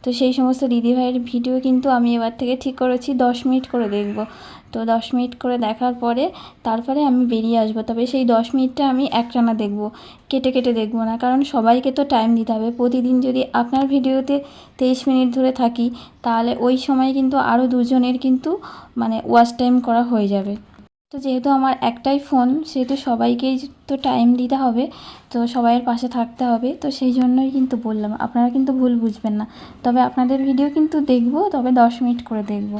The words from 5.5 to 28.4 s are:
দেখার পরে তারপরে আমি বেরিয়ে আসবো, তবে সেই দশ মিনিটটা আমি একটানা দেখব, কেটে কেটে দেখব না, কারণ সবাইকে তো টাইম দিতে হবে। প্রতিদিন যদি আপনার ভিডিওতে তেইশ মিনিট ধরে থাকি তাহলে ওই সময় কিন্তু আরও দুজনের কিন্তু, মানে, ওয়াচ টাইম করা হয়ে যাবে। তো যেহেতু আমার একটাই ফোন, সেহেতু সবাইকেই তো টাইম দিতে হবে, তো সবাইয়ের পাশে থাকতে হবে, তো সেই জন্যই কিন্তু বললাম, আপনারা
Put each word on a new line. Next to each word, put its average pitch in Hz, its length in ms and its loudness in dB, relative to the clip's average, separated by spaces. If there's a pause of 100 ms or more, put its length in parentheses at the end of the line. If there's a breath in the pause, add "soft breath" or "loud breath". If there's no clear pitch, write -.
দেখার 240 360 -2
পরে 240 300 -2 (380 loud breath)
তারপরে 233 420 -2
আমি 254 220 2
বেরিয়ে 226 320 0
আসবো, 220 240 -2
তবে 233 240 -4
সেই 262 180 0
দশ 233 300 2
মিনিটটা 262 280 0 (100)
আমি 262 200 0
একটানা 240 420 0
দেখব, 208 260 -4 (480 loud breath)
কেটে 262 240 0
কেটে 247 200 0
দেখব 220 240 -2 (120)
না, 226 140 -2
কারণ 254 200 2
সবাইকে 254 500 2
তো 285 120 0
টাইম 233 240 2 (100)
দিতে 226 140 -2
হবে। 220 180 -2
প্রতিদিন 247 500 0
যদি 254 220 0 (180)
আপনার 254 260 0
ভিডিওতে 269 500 0 (420 loud breath)
তেইশ 254 200 2 (100)
মিনিট 254 260 2
ধরে 262 180 2
থাকি 240 340 0 (360 loud breath)
তাহলে 233 380 0
ওই 247 160 2
সময় 262 360 0
কিন্তু 269 240 0 (160)
আরও 247 140 4
দুজনের 247 520 2
কিন্তু, 262 320 0 (460 loud breath)
মানে, 226 200 -2 (140)
ওয়াচ 240 280 6
টাইম 247 220 2
করা 240 220 0
হয়ে 226 260 0
যাবে। 202 260 -2 (560)
তো 277 100 -10
যেহেতু 262 300 -2
আমার 269 320 2
একটাই 269 360 0
ফোন, 254 300 2 (220)
সেহেতু 254 260 -2
সবাইকেই 240 600 -2 (320)
তো 277 80 -2
টাইম 254 320 2 (120)
দিতে 247 160 -2
হবে, 254 280 0 (460 loud breath)
তো 247 160 -4
সবাইয়ের 240 420 2
পাশে 240 200 -2
থাকতে 240 360 -4
হবে, 240 240 0 (140)
তো 294 80 -4
সেই 262 220 0
জন্যই 254 380 2
কিন্তু 262 240 0 (120)
বললাম, 214 260 -4 (120)
আপনারা 240 260 2